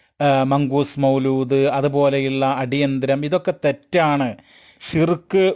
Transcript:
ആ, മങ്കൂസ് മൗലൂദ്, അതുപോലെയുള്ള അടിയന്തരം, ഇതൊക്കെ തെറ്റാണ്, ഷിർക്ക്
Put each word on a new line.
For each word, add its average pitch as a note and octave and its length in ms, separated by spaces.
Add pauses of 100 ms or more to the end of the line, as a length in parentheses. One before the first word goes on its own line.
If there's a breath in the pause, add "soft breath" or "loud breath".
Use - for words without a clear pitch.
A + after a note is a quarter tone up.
(220 loud breath)
ആ, C3+ 220
മങ്കൂസ് C#3 560
മൗലൂദ്, C3+ 540
അതുപോലെയുള്ള C3+ 920
അടിയന്തരം, C3+ 800
ഇതൊക്കെ F3 280 (120)
തെറ്റാണ്, C#3+ 720 (540 loud breath)
ഷിർക്ക് E3+ 640